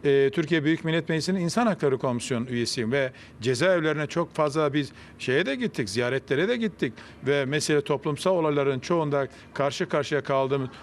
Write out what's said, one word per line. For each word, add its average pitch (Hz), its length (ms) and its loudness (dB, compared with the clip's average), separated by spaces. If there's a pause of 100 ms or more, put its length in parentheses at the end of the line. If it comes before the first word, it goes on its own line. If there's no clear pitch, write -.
e, 139 300 6
Türkiye 160 300 0
Büyük 160 220 0
Millet 160 240 0
Meclisi'nin 170 300 0
İnsan 180 280 0
Hakları 147 300 2
Komisyonu 123 520 -2
üyesiyim 117 420 -2
ve 135 200 0 (300)
cezaevlerine 151 680 2
çok 170 280 -4
fazla 151 380 0
biz 143 180 -2 (280)
şeye 139 260 0
de 269 100 -2
gittik, 208 340 -4
ziyaretlere 131 580 0
de 247 100 0
gittik 196 360 -2 (340)
ve 139 180 2
mesele 147 360 2
toplumsal 151 540 0
olayların 143 440 2
çoğunda 147 480 0 (260)
karşı 143 360 -2
karşıya 147 320 0
kaldığımız 135 480 0 (140)